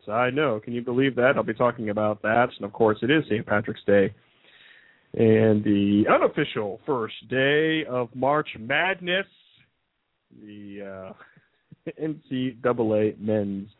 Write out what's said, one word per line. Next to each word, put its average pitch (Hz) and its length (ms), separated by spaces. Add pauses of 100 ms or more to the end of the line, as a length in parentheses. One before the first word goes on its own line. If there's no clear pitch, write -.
I 120 220
know. 127 300
Can 120 120
you 120 80
believe 123 360
that? 123 200
I'll 123 60
be 117 120
talking 117 360
about 107 320
that. 117 340
And, - 80
of 101 80
course, 107 300
it 117 80
is 151 180
Saint 107 180
Patrick's 104 380
Day. 101 300 (1000)
And 110 500
the 101 440
unofficial 139 760
first 113 420
day 147 560
of 120 300
March 139 460
Madness, 180 640 (1160)
the, 104 420
uh, 95 360
<laughs> - 800
N 156 300
C 131 220 (120)
double 120 320
A 107 240
men's 101 500 (120)